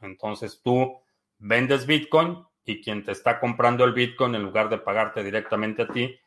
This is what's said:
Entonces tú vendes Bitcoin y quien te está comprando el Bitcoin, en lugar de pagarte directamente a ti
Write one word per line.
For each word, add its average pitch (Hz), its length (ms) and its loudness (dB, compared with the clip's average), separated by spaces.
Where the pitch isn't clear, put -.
Entonces 104 600 -10
tú 127 380 2
vendes 120 480 2
Bitcoin 156 580 0
y 107 180 -8
quien 104 200 -6
te 104 100 -6
está 120 280 0
comprando 120 440 2
el 123 100 4
Bitcoin, 123 400 0
en 107 80 -2
lugar 107 260 0
de 107 100 -2
pagarte 104 460 -2
directamente 107 580 -2
a 110 60 -6
ti 123 380 -4